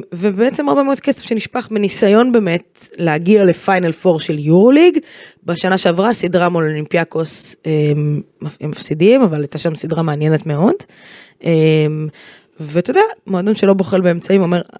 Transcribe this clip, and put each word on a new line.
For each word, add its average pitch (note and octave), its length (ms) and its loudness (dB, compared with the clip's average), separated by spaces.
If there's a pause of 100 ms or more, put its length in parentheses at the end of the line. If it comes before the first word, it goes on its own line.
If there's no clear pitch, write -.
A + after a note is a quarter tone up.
(120)
ובעצם G#3 560 -2
הרבה C#4+ 140 2
מאוד C#4 180 -2
כסף - 220 -4
שנשפך - 480 -6
בניסיון G#3+ 640 2
באמת F#3 560 -2 (100)
להגיע E3+ 460 2
לפיינל F3+ 480 0
פור D#3+ 280 0
של D#3 180 -6
יורוליג. B3 600 4 (460)
בשנה F#3 340 -2
שעברה, F#3 340 0
סדרה F3 360 0
מול E3+ 160 -2
אולימפיאקוס, D#3+ 920 -6 (100)
אה, D#3+ 40 -4 (720)
מפ-, D3 180 -12
הם D3+ 100 -8
מפסידים, F#3+ 520 2
אבל D#3+ 180 0
הייתה C#3+ 180 -8
שם D#3+ 160 -4
סדרה D#3+ 280 -4
מעניינת D#3 440 -2
מאוד. D#3+ 280 0 (720)
אמ, D#3 640 0 (520)
ואתה D#3+ 300 -4
יודע, E4 100 2 (260)
מועדון G3 280 -2
שלא G3 200 2
בוחל F#3+ 260 0
באמצעים, F3+ 420 0
אומר, F3 180 0 (200)